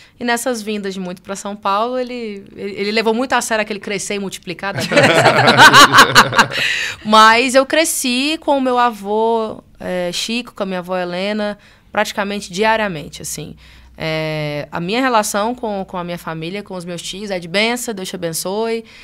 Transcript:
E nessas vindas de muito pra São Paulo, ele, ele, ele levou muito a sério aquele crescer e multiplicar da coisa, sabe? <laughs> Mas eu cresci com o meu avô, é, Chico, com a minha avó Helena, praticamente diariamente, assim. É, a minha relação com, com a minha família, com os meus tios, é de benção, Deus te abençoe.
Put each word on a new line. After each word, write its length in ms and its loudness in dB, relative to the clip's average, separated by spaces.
E 60 -8
nessas 360 -2
vindas 320 -6
de 60 -8
muito 220 -8
pra 160 -10
São 180 -10
Paulo, 420 -2
ele, 460 -8
ele, 180 -8
ele 180 -4
levou 220 2
muito 200 -2
a 80 2
sério 200 -2
aquele 180 -6
crescer 360 -6
e 40 -4
multiplicar 540 -8
da 120 -4
coisa, 180 4
sabe? 360 4
<laughs> 1160 4
Mas 500 6
eu 100 6
cresci 760 0
com 160 2
o 40 0
meu 160 0
avô, 840 0
é, 320 -4
Chico, 420 -6
com 100 -6
a 20 -2
minha 140 -4
avó 180 -6
Helena, 600 -4
praticamente 600 -4
diariamente, 680 -2
assim. 340 -12
É, 680 -4
a 80 -6
minha 220 -2
relação 520 0
com, 320 -6
com 120 -12
a 80 -6
minha 120 -8
família, 460 -8
com 100 -14
os 120 -10
meus 160 -10
tios, 280 -10
é 80 -4
de 120 -10
benção, 440 -2
Deus 140 -8
te 80 -10
abençoe. 720 -4